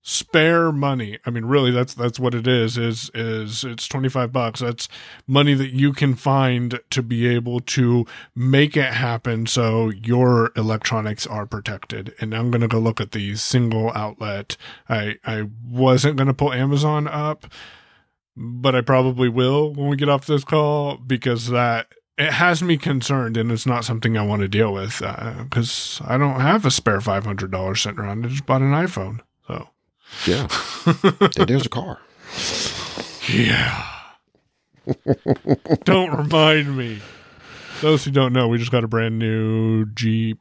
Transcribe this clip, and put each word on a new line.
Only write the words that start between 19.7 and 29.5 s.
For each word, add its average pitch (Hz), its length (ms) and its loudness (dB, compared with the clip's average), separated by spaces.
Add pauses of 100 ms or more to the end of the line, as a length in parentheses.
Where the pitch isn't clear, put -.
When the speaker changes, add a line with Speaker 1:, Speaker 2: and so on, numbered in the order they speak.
Speaker 1:
when 143 160 -2
we 143 80 2
get 143 120 0
off 139 180 2
this 143 180 2
call, 147 520 0
because 120 520 -2
that, 120 400 0 (300)
it 151 140 0
has 165 300 2
me 175 140 2
concerned, 131 600 0
and 117 140 0
it's 113 160 -2
not 120 180 0
something 113 320 0
I 107 80 2
wanna 101 240 0
deal 104 240 2
with, 98 300 -6
uh, 113 480 -8
'cause - 540 -2
I 120 140 -2
don't 139 220 2
have 185 260 4
a 127 40 4
spare 104 300 0
five 104 240 -2
hundred 98 260 -6
dollars 95 320 -4
sitting 104 180 -6
around. 104 240 -6
I 120 40 -4
just 135 180 -6
bought 131 160 2
an 139 100 4
iPhone, 127 480 -2 (280)
so. - 200 -10 (580)